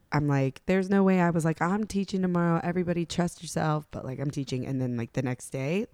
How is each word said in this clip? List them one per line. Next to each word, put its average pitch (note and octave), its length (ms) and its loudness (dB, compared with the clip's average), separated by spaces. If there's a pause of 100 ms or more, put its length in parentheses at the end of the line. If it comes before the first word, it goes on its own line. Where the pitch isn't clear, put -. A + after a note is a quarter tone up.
(100)
I'm D#3+ 160 2
like, C3+ 380 2
"There's F#3 240 2
no G3 140 4
way." F#3+ 180 6
I F3 100 4
was E3 140 0
like, D#3+ 160 0
"I'm F#3+ 240 0
teaching G3 380 -2
tomorrow. F3 420 2
Everybody F3 400 -2
trust - 380 -2
yourself." D3+ 480 -2
But, - 160 -10
like, C3 120 -8
I'm C#3 120 -2
teaching. C3 360 -6
And C3+ 140 -4
then, B2 160 -2
like, A#2 160 -6
the - 100 -2
next B2 280 -6
day, D3+ 440 -4